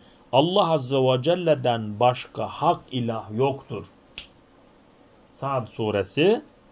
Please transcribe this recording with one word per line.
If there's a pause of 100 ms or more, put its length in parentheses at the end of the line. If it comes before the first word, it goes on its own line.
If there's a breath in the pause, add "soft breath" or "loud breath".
(320 soft breath)
Allah
Azze
ve
Celle'den
başka
hak (100)
ilah
yoktur. (1500)
Sa'd
suresi (300)